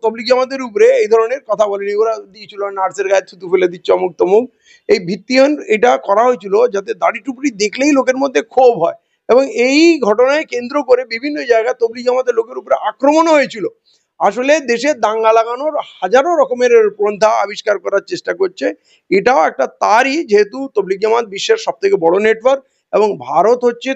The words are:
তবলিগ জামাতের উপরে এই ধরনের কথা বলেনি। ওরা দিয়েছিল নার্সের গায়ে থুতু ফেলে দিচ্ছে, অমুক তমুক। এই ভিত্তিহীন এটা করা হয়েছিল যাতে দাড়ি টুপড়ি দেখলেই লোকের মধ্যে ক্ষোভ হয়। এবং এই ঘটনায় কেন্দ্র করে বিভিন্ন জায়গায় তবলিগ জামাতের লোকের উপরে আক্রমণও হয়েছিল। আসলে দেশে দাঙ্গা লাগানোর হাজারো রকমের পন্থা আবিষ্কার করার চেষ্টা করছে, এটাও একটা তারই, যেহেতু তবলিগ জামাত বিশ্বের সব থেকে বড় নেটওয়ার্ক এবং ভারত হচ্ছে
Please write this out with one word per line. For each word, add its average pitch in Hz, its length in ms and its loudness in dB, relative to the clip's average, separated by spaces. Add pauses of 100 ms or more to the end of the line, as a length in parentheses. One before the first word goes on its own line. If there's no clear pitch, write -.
তবলিগ 226 280 -4
জামাতের 254 380 0
উপরে 214 200 2 (140)
এই 214 120 -2
ধরনের 226 360 0
কথা 208 220 0
বলেনি। 202 240 -6
ওরা 220 180 0 (200)
দিয়েছিল 202 280 -16 (160)
নার্সের 190 320 -4
গায়ে 196 200 2
থুতু 190 200 -18
ফেলে 185 240 2
দিচ্ছে, 185 240 -4
অমুক 180 200 -4
তমুক। 196 280 2 (440)
এই 226 180 0
ভিত্তিহীন 262 440 0 (240)
এটা 214 160 2 (160)
করা 202 200 2
হয়েছিল 202 280 -2 (200)
যাতে 196 160 -6 (120)
দাড়ি 208 220 -2
টুপড়ি 269 240 -6 (140)
দেখলেই 254 340 0
লোকের 254 260 0
মধ্যে 254 180 -2 (120)
ক্ষোভ 254 200 4 (100)
হয়। 170 140 -2 (320)
এবং 247 140 4 (220)
এই 269 140 2 (280)
ঘটনায় 262 360 2 (100)
কেন্দ্র 240 220 -6 (140)
করে 254 120 2 (120)
বিভিন্ন 285 240 -6 (140)
জায়গায় 233 280 0
তবলিগ 233 260 -4
জামাতের 247 340 0
লোকের 233 220 -6
উপরে 220 140 -2 (140)
আক্রমণও 311 480 2
হয়েছিল। 226 280 -2 (540)
আসলে 226 340 0 (180)
দেশে 233 180 -2 (160)
দাঙ্গা 220 280 2
লাগানোর 240 400 -2 (260)
হাজারো 247 360 2
রকমের 247 380 2 (240)
পন্থা 208 340 0 (100)
আবিষ্কার 202 380 -4
করার 196 320 -2
চেষ্টা 180 220 -6
করছে, 185 320 -4 (460)
এটাও 233 380 2
একটা 254 160 -4 (160)
তারই, 247 340 2 (140)
যেহেতু 208 280 2 (180)
তবলিগ 190 260 -4
জামাত 226 320 0
বিশ্বের 220 320 -2
সব 170 160 -4
থেকে 196 220 0
বড় 165 160 2
নেটওয়ার্ক 220 420 0 (320)
এবং 202 140 2 (200)
ভারত 185 400 2
হচ্ছে 233 280 -4